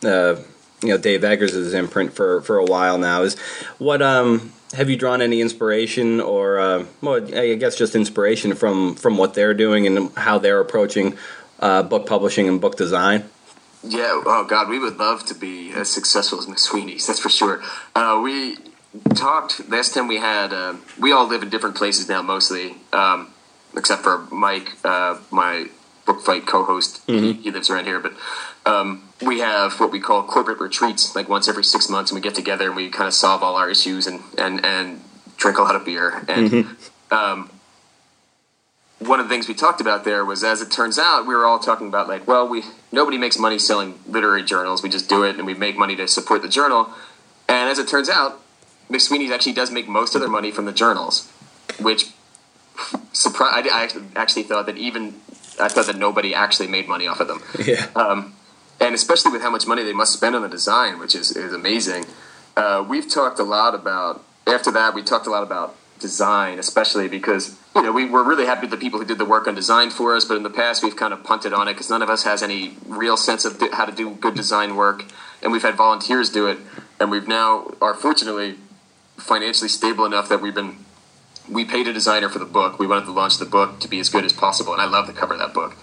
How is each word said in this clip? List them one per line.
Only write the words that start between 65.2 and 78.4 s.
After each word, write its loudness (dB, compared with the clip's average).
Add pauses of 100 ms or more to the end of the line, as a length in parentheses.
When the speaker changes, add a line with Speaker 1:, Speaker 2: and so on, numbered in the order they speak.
Speaker 2:
a -4
lot -2
about -8 (220)
design, 0
especially 0
because, -4 (160)
you 6
know, 0
we 2
were 4
really 2
happy 0
with -6
the -4
people -4
who -8
did -4
the -2
work 2
on -2
design 2
for 0
us, 2
but 0
in -4
the -6
past 0
we've -2
kind -2
of -14
punted 0
on 2
it -2
'cause -10
none 0
of 0
us 0
has 0
any -6 (100)
real 0
sense 0
of -6
d-, 0
how 0
to -10
do -6
good -4
design -2
work, 0 (380)
and 0
we've -2
had 2
volunteers 2
do 0
it, -2 (420)
and 2
we've -2
now 2
are 2
fortunately -2 (600)